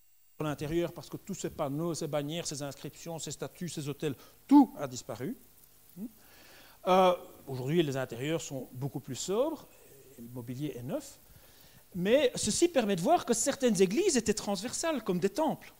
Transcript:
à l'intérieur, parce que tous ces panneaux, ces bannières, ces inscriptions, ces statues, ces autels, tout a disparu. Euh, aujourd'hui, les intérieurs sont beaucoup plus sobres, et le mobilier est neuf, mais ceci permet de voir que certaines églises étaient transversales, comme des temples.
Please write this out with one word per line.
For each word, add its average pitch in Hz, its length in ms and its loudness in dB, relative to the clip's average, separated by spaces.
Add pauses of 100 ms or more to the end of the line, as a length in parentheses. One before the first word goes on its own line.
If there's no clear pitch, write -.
(400)
à 156 40 -4
l'intérieur, 156 480 -2
parce - 160 -14
que - 80 -12
tous - 180 -10
ces 165 160 -6
panneaux, 156 440 -4
ces 156 140 -6
bannières, 151 380 -4
ces 143 160 -8
inscriptions, 151 560 -12
ces 151 120 -10
statues, - 380 -10
ces 147 200 -8
autels, 147 280 -4 (300)
tout 277 320 8
a 139 80 -6
disparu. 127 500 -8 (1500)
Euh, 185 280 8 (320)
aujourd'hui, 139 360 0
les 139 140 0
intérieurs 135 440 -4
sont 131 320 -10
beaucoup 135 280 -6
plus 131 160 -10
sobres, 262 500 -2 (520)
et 117 40 -14
le 120 60 -14
mobilier 123 480 -8
est 120 60 -12
neuf, 196 360 -10 (760)
mais 226 400 4
ceci 269 340 2
permet 220 280 2
de 165 40 -2
voir 320 240 4
que 240 100 2
certaines 240 460 2
églises 269 360 4
étaient 208 180 2
transversales, 233 680 -4
comme 180 160 0
des 190 120 0
temples. 294 500 -2